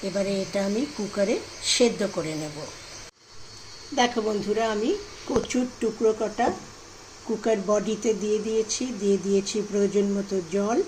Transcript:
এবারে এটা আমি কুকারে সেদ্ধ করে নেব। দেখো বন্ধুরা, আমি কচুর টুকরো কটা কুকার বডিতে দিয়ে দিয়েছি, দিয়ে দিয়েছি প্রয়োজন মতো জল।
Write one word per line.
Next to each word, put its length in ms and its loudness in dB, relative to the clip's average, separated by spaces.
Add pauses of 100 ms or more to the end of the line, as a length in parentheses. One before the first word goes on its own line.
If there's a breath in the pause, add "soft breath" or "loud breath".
এবারে 240 0 (120)
এটা 160 -2 (100)
আমি 120 2 (160)
কুকারে 380 0 (380)
সেদ্ধ 280 4 (140)
করে 260 -2
নেব। 160 -8 (1400)
দেখো 300 4
বন্ধুরা, 360 0 (120)
আমি 160 2 (380)
কচুর 360 2 (140)
টুকরো 400 2
কটা 280 0 (800)
কুকার 300 2 (120)
বডিতে 420 2 (100)
দিয়ে 260 2
দিয়েছি, 360 0 (180)
দিয়ে 240 4
দিয়েছি 320 2 (120)
প্রয়োজন 360 4 (120)
মতো 180 -2 (200)
জল। 220 2 (100)